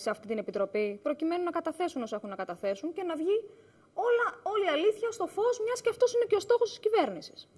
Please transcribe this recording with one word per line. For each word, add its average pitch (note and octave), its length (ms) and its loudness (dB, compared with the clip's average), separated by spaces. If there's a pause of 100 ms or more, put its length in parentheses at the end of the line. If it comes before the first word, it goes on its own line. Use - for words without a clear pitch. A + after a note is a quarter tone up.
σε A3 60 0
αυτή G#3 160 -6
την A3 120 -4
επιτροπή, G3+ 640 -2
προκειμένου D#4+ 420 0
να F4 140 0
καταθέσουν E4 440 -2
όσα G#3+ 140 -6
έχουν G#3 180 -8
να - 80 -8
καταθέσουν G3 540 -4
και G4 140 -4
να E4 100 -2
βγει F#4 160 2 (580)
όλα, A#4 320 2 (160)
όλη G4+ 220 0
η F4+ 120 2
αλήθεια G#4+ 340 2
στο F#4+ 160 -4
φως, A4 280 0 (100)
μιας A#4 160 -2
και - 140 0
αυτός B4 200 4
είναι A#4 140 4
και G#4+ 80 4
ο G4 40 2
στόχος A#4 280 2
της - 100 -12
κυβέρνησης. D4+ 800 0